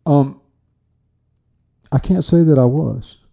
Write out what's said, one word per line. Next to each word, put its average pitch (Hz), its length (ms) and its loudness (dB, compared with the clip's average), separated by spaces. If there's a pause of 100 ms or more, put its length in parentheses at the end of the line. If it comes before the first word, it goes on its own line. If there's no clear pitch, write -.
Um, 139 340 -2 (1500)
I - 80 0
can't 185 260 -2
say 170 180 2
that 156 140 4
I 127 80 4
was 127 540 -4 (140)